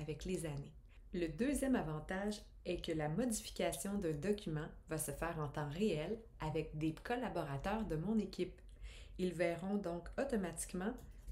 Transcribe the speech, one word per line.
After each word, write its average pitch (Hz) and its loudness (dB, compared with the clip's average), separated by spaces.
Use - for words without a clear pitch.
avec 151 -4
les 175 0
années. 139 -4
Le 175 2
deuxième 262 4
avantage 190 0
est 180 -2
que 170 0
la 156 2
modification 202 2
d'un 165 2
document 160 0
va 160 0
se 156 -2
faire 165 -2
en 147 2
temps 147 -2
réel 180 2
avec 156 0
des 160 2
collaborateurs 190 0
de 160 0
mon 196 2
équipe. - 0
Ils 185 4
verront 170 2
donc 170 -2
automatiquement 196 0